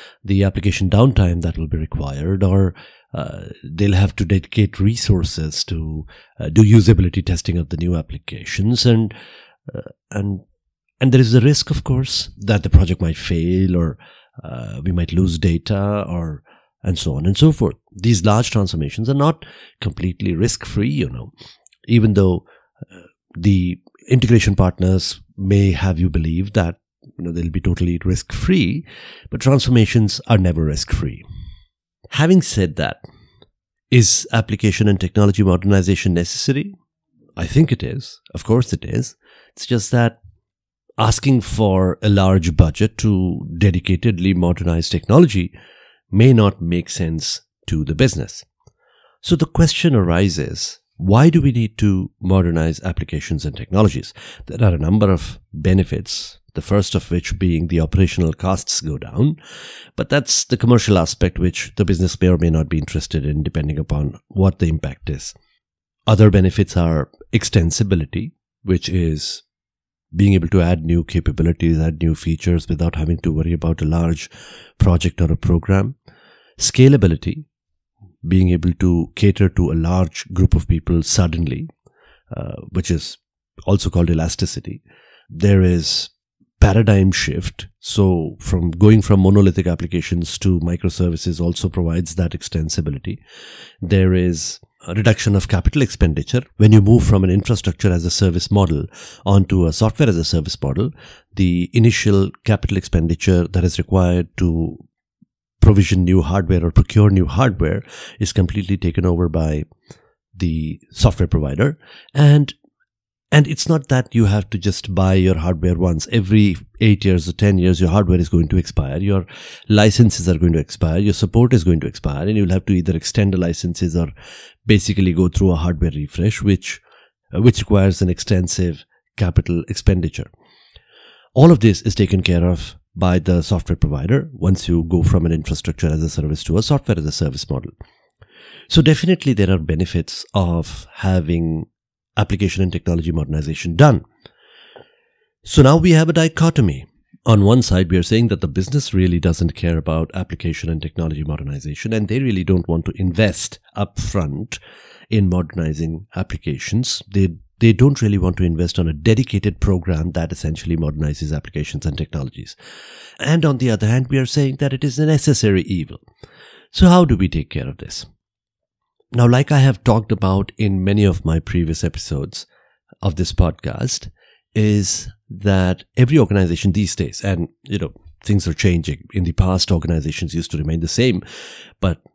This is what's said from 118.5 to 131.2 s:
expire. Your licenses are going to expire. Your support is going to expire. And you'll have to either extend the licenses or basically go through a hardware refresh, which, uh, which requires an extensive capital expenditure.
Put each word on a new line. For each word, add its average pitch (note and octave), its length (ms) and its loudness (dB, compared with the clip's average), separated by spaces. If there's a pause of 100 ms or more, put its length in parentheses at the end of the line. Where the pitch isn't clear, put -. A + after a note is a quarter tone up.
expire. C#2+ 400 -4
Your G2 280 -2 (440)
licenses G#2 580 4
are F2 100 2
going E2+ 140 2
to D#2 80 2
expire. D#2+ 380 -2
Your G2+ 160 0
support A#2 400 2
is F#2+ 100 2
going E2+ 160 2
to C#2 80 -6
expire. C#2+ 400 -6
And G#2+ 80 0
you'll G2 160 0
have F#2 140 -2
to G2+ 80 0
either F2 240 0
extend G2+ 360 -2
the F#2 40 0
licenses E2+ 580 -4
or E2 140 0 (560)
basically G2 480 2
go F2+ 160 2
through F#2+ 220 2
a E2+ 40 0
hardware E2 360 -2
refresh, D2+ 500 -4
which, - 400 -2 (520)
uh, G2 80 -2
which A#2+ 180 6
requires G2 420 2
an F#2 80 0
extensive F2+ 760 -2 (320)
capital E2+ 540 0
expenditure. F2+ 600 -2 (1040)